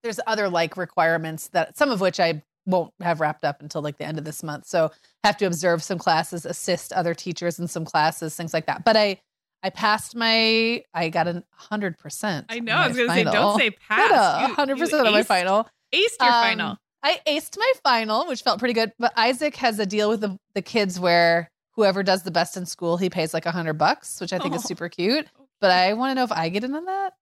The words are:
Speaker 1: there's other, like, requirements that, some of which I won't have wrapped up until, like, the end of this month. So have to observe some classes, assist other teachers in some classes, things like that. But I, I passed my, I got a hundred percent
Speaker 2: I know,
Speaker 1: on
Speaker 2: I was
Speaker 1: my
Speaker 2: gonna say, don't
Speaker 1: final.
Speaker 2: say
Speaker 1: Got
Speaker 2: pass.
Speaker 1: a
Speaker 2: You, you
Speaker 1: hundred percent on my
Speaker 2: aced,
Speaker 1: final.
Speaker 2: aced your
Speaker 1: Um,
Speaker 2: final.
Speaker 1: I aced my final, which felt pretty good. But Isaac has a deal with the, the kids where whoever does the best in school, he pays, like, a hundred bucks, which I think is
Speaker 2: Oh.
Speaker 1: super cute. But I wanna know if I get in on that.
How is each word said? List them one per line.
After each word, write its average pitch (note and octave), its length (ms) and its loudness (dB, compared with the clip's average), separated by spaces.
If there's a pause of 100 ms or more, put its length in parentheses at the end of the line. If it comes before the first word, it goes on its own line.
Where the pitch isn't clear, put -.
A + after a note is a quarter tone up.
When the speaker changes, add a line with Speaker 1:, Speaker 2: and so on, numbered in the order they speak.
Speaker 1:
there's A3+ 240 -8
other, G#3+ 220 0
like, E3+ 280 0
requirements E3 720 -2
that, E3 300 -2
some C#4+ 140 2
of G3+ 80 0
which F#3 180 0
I E3 240 0 (240)
won't F#3 340 0
have E3+ 200 -2
wrapped D3+ 240 -2
up D3 180 -2
until, D3+ 200 -8
like, D3 160 -8
the D#3 80 -10
end D#3 120 -6
of D#3 60 -8
this D3+ 180 -12
month. D3+ 240 -10
So D#3+ 240 2 (320)
have G#3 140 4
to G#3 80 -2
observe E3+ 400 0
some F3+ 140 -6
classes, E3 460 0
assist - 480 -6
other E3+ 220 -2
teachers E3+ 460 -6
in F3 80 -6
some E3 160 -6
classes, D#3+ 500 0
things E3 180 -10
like D#3+ 140 -2
that. D3+ 180 -6
But A3 120 4
I, G#3 240 2 (420)
I F#3+ 80 -2
passed G#3+ 460 -2
my, A3+ 680 2 (100)
I E3+ 180 -2
got E3+ 180 0
a F3 240 -6
hundred G#3 440 -6
percent D#3+ 520 -8
Speaker 2:
I A3+ 100 -8
know, A3+ 160 -2
Speaker 1:
on C4 80 2
Speaker 2:
I D4+ 60 2
was A#3+ 80 -2
Speaker 1:
my B3 100 2
Speaker 2:
gonna - 80 0
say, - 100 4
don't - 100 0
Speaker 1:
final. G#3 240 4
Speaker 2:
say A#3 120 2
Speaker 1:
Got - 100 -16
Speaker 2:
pass. G4 300 2
Speaker 1:
a G3 320 4
Speaker 2:
You, C4 60 2
you A3 60 -4
Speaker 1:
hundred C#4 240 0
percent D4+ 280 2
on G#3+ 60 4
my G#3 100 4
Speaker 2:
aced, A3 40 -2
Speaker 1:
final. G3 420 2 (260)
Speaker 2:
aced G4+ 260 2
your B3 120 6
Speaker 1:
Um, A#3 100 4
Speaker 2:
final. A3 360 -2 (240)
Speaker 1:
I D#4 240 0
aced D4+ 320 -4
my B4 140 2 (100)
final, A#3 440 2
which C4+ 160 -6
felt G#3 160 0
pretty B3 160 0
good. A3+ 240 0
But A#3+ 180 0
Isaac B3+ 400 0
has A#3 220 0
a G#3+ 80 0
deal G#3 220 0
with G#3+ 140 0
the, G3 160 -4 (160)
the F#3+ 80 -4
kids G3+ 360 -2
where E3+ 520 4 (220)
whoever G3 300 2
does F#3+ 220 2
the F#3 60 -8
best E3+ 260 0
in F3+ 100 -8
school, E3+ 300 -2
he F#3 140 0
pays, E3 240 -2
like, D#3+ 120 -2
a E3+ 60 -2
hundred E3 220 -2
bucks, D#3+ 460 0
which F3+ 120 -8
I F#3 60 -4
think C4+ 160 -4
is B3 100 -4
Speaker 2:
Oh. - 40 -8
Speaker 1:
super F3 200 -8
cute. A3+ 380 -2 (340)
But G3 100 4
I F3+ 240 4
wanna C4 200 -2
know B3+ 100 0
if A3 80 -4
I E3 180 -2
get G3+ 140 -4
in C4+ 100 -4
on D#4+ 120 -8
that. F#4+ 340 -6